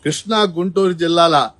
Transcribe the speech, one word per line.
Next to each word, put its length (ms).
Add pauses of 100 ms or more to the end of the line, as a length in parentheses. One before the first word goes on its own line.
కృష్ణా, 360 (180)
గుంటూరు 440
జిల్లాల 340 (240)